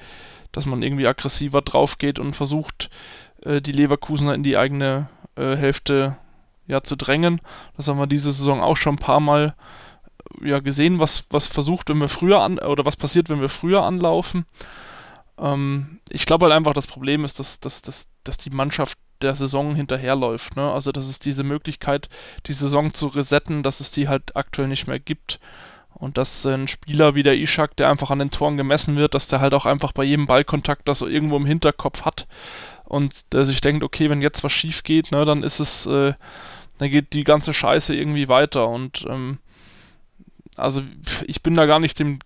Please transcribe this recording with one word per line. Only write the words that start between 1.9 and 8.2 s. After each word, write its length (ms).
geht 200
und 160
versucht, 540
äh, 160
die 120
Leverkusener 640
in 80
die 140
eigene, 520
äh, 200
Hälfte, 600
ja, 160
zu 140
drängen. 460
Das 120
haben 100
wir 80
diese 260